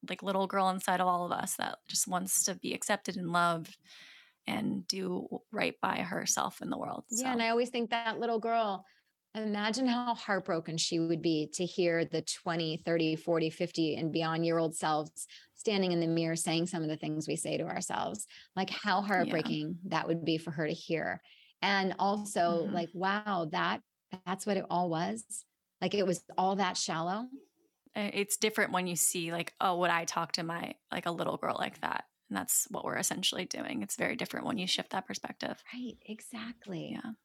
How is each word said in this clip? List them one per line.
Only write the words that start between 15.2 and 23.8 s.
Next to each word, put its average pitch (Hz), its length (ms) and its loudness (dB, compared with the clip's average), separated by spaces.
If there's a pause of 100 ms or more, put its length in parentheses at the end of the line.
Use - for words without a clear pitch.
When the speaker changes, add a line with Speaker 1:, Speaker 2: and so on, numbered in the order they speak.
Speaker 2:
standing 196 380 2
in 170 80 4
the 165 80 2
mirror 165 280 2
saying 165 300 2
some 175 160 -4
of 156 80 -2
the 156 80 -2
things 156 300 -4
we 151 80 0
say 156 200 -2
to 151 100 0
ourselves. - 600 -2 (300)
Like, 190 160 -2
how 202 300 0
Speaker 1:
Yeah. 202 60 -2
Speaker 2:
heartbreaking 165 800 0
that 160 220 -2
would 165 180 0
be 160 140 2
for 165 100 -8
her 160 160 -2
to 156 80 0
hear. 165 480 -4 (400)
And 196 380 2
also, 185 640 2
Speaker 1:
Mm-hmm. 165 100 -2
Speaker 2:
like, 170 200 -2
wow, 196 580 0
that, 180 320 0 (420)